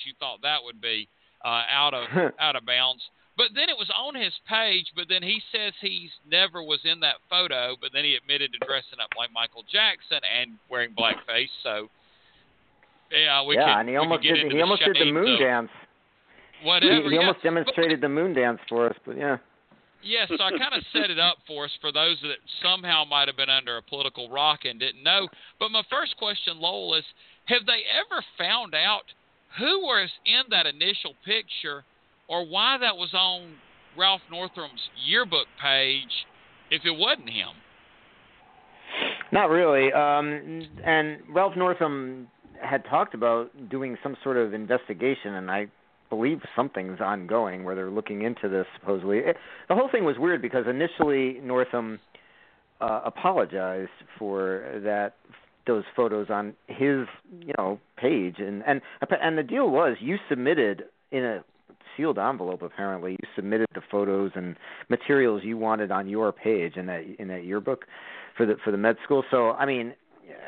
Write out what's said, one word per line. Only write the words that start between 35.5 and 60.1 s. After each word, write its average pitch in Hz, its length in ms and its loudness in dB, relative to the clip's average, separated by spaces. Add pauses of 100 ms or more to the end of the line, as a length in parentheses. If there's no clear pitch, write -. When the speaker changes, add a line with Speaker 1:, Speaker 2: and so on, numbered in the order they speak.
Speaker 1:
page 135 640 0 (440)
if 160 140 0
it 170 100 0
wasn't 208 360 -2
him? 101 180 -6 (1800)
Speaker 2:
Not 180 180 4
really. 143 420 6
Um, 147 680 0 (220)
and 156 340 2 (100)
Ralph 185 280 2
Northam 139 720 -2 (340)
had 131 220 -2
talked 160 300 0
about 117 360 2 (180)
doing 131 340 -6
some 139 200 -6
sort 131 140 0
of 110 180 2
investigation, 107 800 -2
and 92 160 -6
I 101 160 -2 (440)
believe 127 300 0 (160)
something's 92 440 -2
ongoing 98 640 -2
where 92 100 -4
they're 95 160 -4
looking 104 320 -4
into 113 260 -2
this, 95 180 0 (120)
supposedly. 98 400 0
It, 170 180 2 (320)
the 180 60 4
whole 254 160 2
thing 226 140 2
was 143 140 2
weird 160 220 2
because 123 260 -2
initially 135 760 0
Northam, 123 580 0 (800)
uh, 110 240 -2
apologized 95 840 -2 (280)
for 98 640 -4
that, 104 320 -2 (520)
those 110 180 2 (100)
photos 107 360 0
on 104 240 -2 (120)
his, 135 400 0 (340)
you 165 180 -10
know, 101 200 -2 (180)
page. 101 420 0
And, 101 280 -6
and, 139 140 2 (400)
and 160 160 0
the 156 60 0
deal 240 280 0
was 135 300 4
you 156 160 -2 (140)